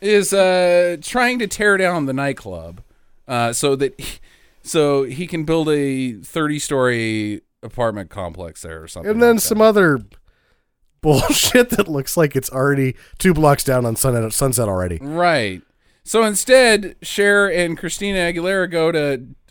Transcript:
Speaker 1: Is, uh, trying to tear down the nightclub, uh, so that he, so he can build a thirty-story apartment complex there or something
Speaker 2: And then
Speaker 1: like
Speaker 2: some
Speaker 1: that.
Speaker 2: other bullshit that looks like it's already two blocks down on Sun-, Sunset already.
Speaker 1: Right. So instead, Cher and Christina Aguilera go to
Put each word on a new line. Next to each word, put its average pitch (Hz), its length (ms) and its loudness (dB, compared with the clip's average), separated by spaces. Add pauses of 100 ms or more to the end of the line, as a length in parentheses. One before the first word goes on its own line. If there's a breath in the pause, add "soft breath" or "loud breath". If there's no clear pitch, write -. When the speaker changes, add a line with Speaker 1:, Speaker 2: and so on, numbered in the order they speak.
Speaker 1:
Is, 202 320 2
uh, 180 720 2
trying 247 380 -2
to 214 60 -2
tear 208 300 2
down 175 300 0
the 135 60 -4
nightclub, 101 680 -8 (480)
uh, 120 240 -2
so 139 240 0
that 135 240 -2
he, - 180 -14 (440 loud breath)
so 143 420 0
he 131 220 -8
can 165 180 -6
build 160 240 -2
a 135 460 -2
thirty-story 117 1300 -2 (200)
apartment 107 480 -6
complex 87 520 -12
there 80 200 -14
or 82 60 -20
something 180 220 -8
Speaker 2:
And 226 120 2
then 233 140 6
Speaker 1:
like 214 60 -2
Speaker 2:
some 214 160 0
Speaker 1:
that. 214 60 6
Speaker 2:
other 185 360 4 (1000)
bullshit 240 680 2
that - 180 0
looks 139 280 -6
like 156 200 2
it's 131 140 -4
already 131 440 0 (240 soft breath)
two 185 160 4
blocks 147 300 2
down 127 200 0
on 113 120 -2
Sun-, 117 340 -2
Sunset 123 380 -2
already. 92 340 -2
Speaker 1:
Right. 147 580 -2 (420)
So 226 220 0
instead, 220 800 2
Cher 202 480 2
and 170 280 -2
Christina 190 400 -6
Aguilera 175 520 -2
go 165 220 0
to 143 340 -2 (240)